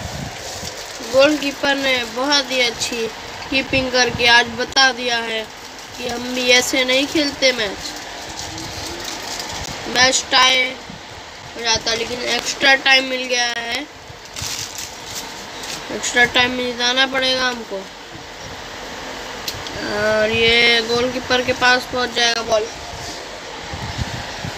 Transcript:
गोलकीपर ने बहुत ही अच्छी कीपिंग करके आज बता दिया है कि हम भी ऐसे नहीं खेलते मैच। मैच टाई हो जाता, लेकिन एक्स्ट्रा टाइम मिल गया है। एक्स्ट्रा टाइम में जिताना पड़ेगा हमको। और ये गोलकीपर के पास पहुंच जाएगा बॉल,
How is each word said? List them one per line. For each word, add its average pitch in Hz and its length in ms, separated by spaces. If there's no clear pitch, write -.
गोलकीपर 277 600
ने 262 300
बहुत 254 460
ही 262 100
अच्छी 226 500
कीपिंग 262 420
करके 240 340
आज 240 200
बता 247 460
दिया 240 240
है 226 300
कि 247 100
हम 247 260
भी 254 160
ऐसे 247 340
नहीं 262 220
खेलते 277 460
मैच। 214 240
मैच 254 440
टाई 262 440
हो 233 40
जाता, 226 340
लेकिन 233 280
एक्स्ट्रा 247 520
टाइम 269 300
मिल 254 180
गया 247 220
है। 240 420
एक्स्ट्रा 240 320
टाइम 247 260
में 247 220
जिताना 247 340
पड़ेगा 262 420
हमको। 233 280
और 214 320
ये 233 520
गोलकीपर 247 600
के 254 100
पास 254 300
पहुंच 247 280
जाएगा 233 320
बॉल, 226 260